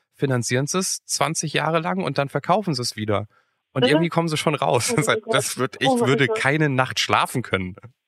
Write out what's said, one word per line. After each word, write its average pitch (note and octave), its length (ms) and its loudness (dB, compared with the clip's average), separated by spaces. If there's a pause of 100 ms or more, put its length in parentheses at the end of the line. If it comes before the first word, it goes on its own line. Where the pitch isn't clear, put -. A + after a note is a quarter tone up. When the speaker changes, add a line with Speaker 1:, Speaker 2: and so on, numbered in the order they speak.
(140)
Speaker 1:
finanzieren C3 540 0
Sie F3+ 100 -2
es - 260 -4
zwanzig D3+ 500 -2
Jahre D#3 260 0
lang F3+ 240 -4
und D3+ 140 -2
dann C#3 100 -2
verkaufen F3 460 0
Sie B2 80 -6
es - 120 -6
wieder.“ G#2+ 320 -2 (460)
Und C3+ 100 0
Speaker 2:
Mhm. B2 60 4
Speaker 1:
irgendwie D#3+ 200 4
kommen E3 200 0
sie D#3 80 -2
schon D#3 180 0
raus. C3+ 420 0
Speaker 2:
Oh - 80 2
mein A#2+ 180 2
Speaker 1:
<laughs> - 100 -8
Das - 240 0
Speaker 2:
Gott. - 20 -14
Speaker 1:
wird, - 220 -2
ich C4 80 2
Speaker 2:
Oh C4 100 4
mein A#3 80 2
Speaker 1:
würde C#3 220 4
Speaker 2:
Gott. A3 80 -2
Speaker 1:
keine D3+ 320 2
Nacht C3 320 0
schlafen B2 420 0
können. F#2+ 320 -4 (340)